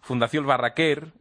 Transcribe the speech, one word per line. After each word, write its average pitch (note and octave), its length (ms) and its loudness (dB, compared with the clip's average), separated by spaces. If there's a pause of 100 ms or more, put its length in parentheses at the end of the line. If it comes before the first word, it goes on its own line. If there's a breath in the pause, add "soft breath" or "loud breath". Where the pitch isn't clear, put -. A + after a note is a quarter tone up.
Fundación B2+ 460 -2
Barraquer, D3 720 0